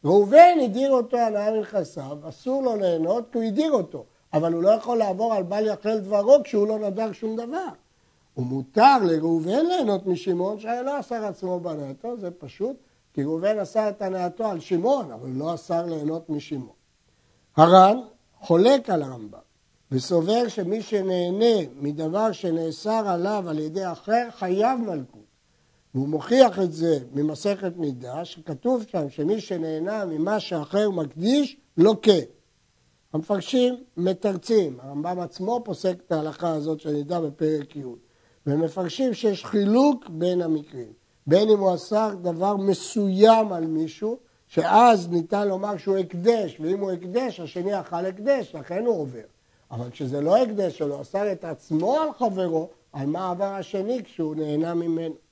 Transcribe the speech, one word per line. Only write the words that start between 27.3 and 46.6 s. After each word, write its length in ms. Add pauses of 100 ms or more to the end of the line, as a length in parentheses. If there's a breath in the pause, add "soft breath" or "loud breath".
נידה, 480
שכתוב 600
שם 220
שמי 320
שנהנה 640
ממה 340
שאחר 500
מקדיש, 680 (200)
לוקה. 340 (1040)
המפרשים 600 (220)
מתרצים, 840
הרמב"ם 380
עצמו 440
פוסק 340 (100)
את 40
ההלכה 420
הזאת 260
של 100
נידה 320
בפרק 540
י', 80 (640 soft breath)
ומפרשים 680
שיש 320
חילוק 640
בין 320
המקרים, 500 (360)
בין 220
אם 100
הוא 160
אסר 460
דבר 340
מסוים 960
על 140
מישהו, 500 (300 soft breath)
שאז 640
ניתן 380
לומר 300
שהוא 200
הקדש, 640
ואם 200